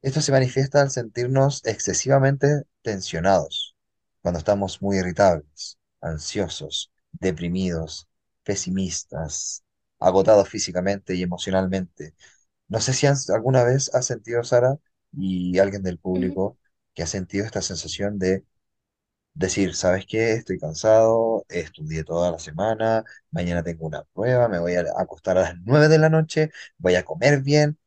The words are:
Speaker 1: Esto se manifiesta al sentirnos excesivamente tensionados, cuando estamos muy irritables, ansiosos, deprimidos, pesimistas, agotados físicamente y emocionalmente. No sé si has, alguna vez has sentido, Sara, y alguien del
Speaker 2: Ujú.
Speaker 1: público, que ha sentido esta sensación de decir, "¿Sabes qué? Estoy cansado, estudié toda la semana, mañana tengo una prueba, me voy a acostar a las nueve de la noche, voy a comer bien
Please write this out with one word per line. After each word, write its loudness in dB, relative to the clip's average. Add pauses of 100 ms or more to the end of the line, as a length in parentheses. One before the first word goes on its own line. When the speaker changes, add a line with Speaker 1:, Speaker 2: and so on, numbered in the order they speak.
Speaker 1:
Esto -2
se 0
manifiesta 2
al 2
sentirnos 0
excesivamente 2 (200)
tensionados, -2 (460)
cuando -2
estamos -2
muy 0
irritables, 0 (220)
ansiosos, -8 (220)
deprimidos, -4 (340)
pesimistas, -6 (360)
agotados 6
físicamente -4
y -2
emocionalmente. -4 (540)
No -2
sé 0
si 2
has, 0
alguna 4
vez 0
has 2
sentido, -4
Sara, 2 (340)
y -2
alguien 2
del -4 (160)
Speaker 2:
Ujú. -2
Speaker 1:
público, -4 (360)
que -8
ha -6
sentido -4
esta -6
sensación -6
de 0 (880)
decir, -2
"¿Sabes 0
qué? 0
Estoy -4
cansado, 2
estudié -8
toda 0
la -8
semana, -2 (260)
mañana -2
tengo -8
una -8
prueba, 2
me -2
voy -2
a 0 (120)
acostar -2
a 4
las -2 (100)
nueve 4
de 4
la 4
noche, 0 (280)
voy 4
a 0
comer 2
bien 2